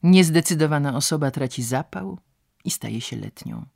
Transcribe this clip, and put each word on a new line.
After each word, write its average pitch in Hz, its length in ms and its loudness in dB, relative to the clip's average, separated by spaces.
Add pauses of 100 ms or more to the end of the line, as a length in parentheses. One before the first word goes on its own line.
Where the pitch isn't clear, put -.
Niezdecydowana 156 920 4
osoba 143 340 0
traci 127 320 -6
zapał 180 560 -6 (460)
i 185 60 -4
staje 113 300 -8
się 117 160 -10
letnią. 113 600 -12